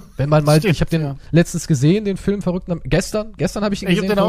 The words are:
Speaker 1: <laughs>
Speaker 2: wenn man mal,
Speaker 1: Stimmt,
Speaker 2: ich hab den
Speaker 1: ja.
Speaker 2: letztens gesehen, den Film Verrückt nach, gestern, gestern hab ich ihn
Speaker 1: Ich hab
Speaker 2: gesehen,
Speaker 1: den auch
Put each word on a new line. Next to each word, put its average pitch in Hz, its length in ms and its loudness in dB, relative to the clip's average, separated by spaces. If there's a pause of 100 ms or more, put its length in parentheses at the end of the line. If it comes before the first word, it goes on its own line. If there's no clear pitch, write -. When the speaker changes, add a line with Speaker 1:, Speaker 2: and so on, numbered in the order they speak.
Speaker 1:
<laughs> - 140 -20
Speaker 2:
wenn 143 140 -2
man 151 140 4
mal, 151 160 6
Speaker 1:
Stimmt, 175 160 2
Speaker 2:
ich - 40 0
hab 170 80 0
den 160 140 -2
Speaker 1:
ja. 139 140 -6 (160)
Speaker 2:
letztens 165 340 2
gesehen, 165 400 2
den 190 100 -4
Film 202 240 -2
Verrückt 180 280 -4
nach, 170 160 -4
gestern, 208 520 -2
gestern 202 280 -4
hab 202 100 0
ich 190 80 -6
ihn 190 80 -6
Speaker 1:
Ich 170 80 4
hab 170 60 -2
Speaker 2:
gesehen, 202 120 0
Speaker 1:
den 196 40 4
auch 208 80 4